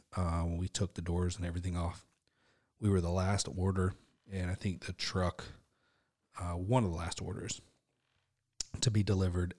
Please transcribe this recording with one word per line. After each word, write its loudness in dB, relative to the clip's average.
uh, 2
when 0
we -2
took -2
the -6
doors 0
and -6
everything -4
off. -4
We 2
were 6
the 0
last 2
order, 2
and -2
I -2
think -4
the -8
truck, -2
uh, -4
one 2
of 2
the -4
last -6
orders -8
to 4
be 4
delivered, 2